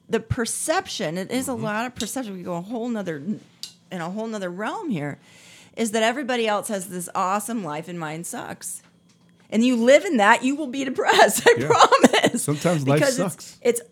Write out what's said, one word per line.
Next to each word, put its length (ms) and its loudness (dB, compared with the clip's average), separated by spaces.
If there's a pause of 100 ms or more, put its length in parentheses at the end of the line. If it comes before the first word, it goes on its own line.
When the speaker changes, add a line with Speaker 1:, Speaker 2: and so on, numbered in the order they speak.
Speaker 1:
the 100 0
perception, 1000 -4
it 140 -8
is 160 -4
a 40 -4
Speaker 2:
Mm-hmm. 120 -6
Speaker 1:
lot 240 -4
of 80 -14
perception. 400 -6
We 80 -12
go 120 -6
a 60 -4
whole 280 -6
nother, 280 -4 (760)
in 100 -8
a 80 -6
whole 160 -6
nother 240 -6
realm 400 -8
here, 300 -4 (580)
is 140 -2
that 100 0
everybody 460 -2
else 220 -2
has 200 -6
this 240 -8
awesome 500 -2
life 240 -8
and 120 -10
mine 240 -8
sucks. 580 -12 (680)
And 120 2
you 120 4
live 280 6
in 140 0
that, 260 6
you 120 0
will 120 -6
be 160 -4
depressed, 600 4
<laughs> 40 4
I 120 8
Speaker 3:
Yeah. 80 0
Speaker 1:
promise. 760 4
Speaker 3:
Sometimes 440 0
life 120 4
Speaker 1:
Because 200 2
it's, 140 -2
Speaker 3:
sucks. 280 -18
Speaker 1:
it's, 200 2 (100)